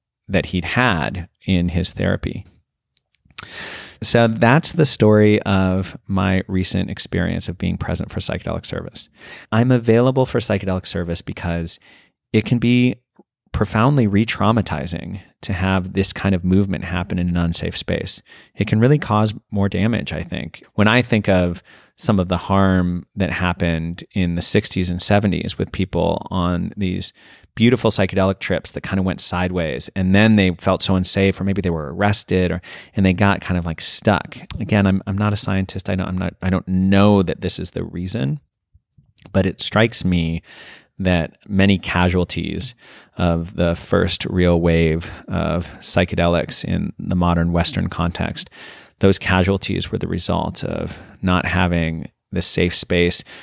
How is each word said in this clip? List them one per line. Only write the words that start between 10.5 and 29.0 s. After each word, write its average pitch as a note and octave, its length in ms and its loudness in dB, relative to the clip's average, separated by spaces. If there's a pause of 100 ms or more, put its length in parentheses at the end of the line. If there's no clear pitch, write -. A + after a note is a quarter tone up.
service F2 340 -4
because E2+ 580 -6 (540)
it G#2+ 140 2
can A#2+ 120 2
be B2 360 2 (580)
profoundly A#2 540 2
re-traumatizing G2 1120 0 (220)
to - 100 -6
have F#2 400 0
this F#2+ 200 0
kind G2 220 0
of F2 100 -2
movement F#2+ 400 2
happen F2+ 340 -4
in F2 100 0
an F2 80 0
unsafe E2+ 400 0
space. - 460 -4 (320)
It G#2 140 -2
can A2 100 2
really C3+ 200 6
cause G#2+ 360 0 (160)
more G2+ 180 0
damage, G#2 440 -2
I E2 100 -6
think. - 400 -10 (120)
When G#2 120 4
I A#2+ 160 4
think G#2+ 260 0
of F2+ 340 2 (340)
some G2+ 240 0
of F2+ 80 0
the F2+ 80 0
harm F#2 680 2 (120)
that F#2+ 140 0
happened E2+ 800 -2
in F2 220 0
the E2+ 60 -2
sixties G2 480 0
and F2+ 140 -2
seventies G2 560 0
with - 140 -4
people E2+ 580 -2
on F2 460 -2
these F#2 360 -4 (420)
beautiful A#2 360 4
psychedelic F#2+ 480 0
trips - 320 -4
that - 120 -10
kind G2 180 -2